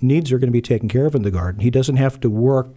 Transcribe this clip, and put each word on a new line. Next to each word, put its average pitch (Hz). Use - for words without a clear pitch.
needs 139
are 127
gonna 123
be 120
taken 110
care 131
of 147
in 113
the 101
garden. 90
He 123
doesn't 131
have 135
to 120
work 127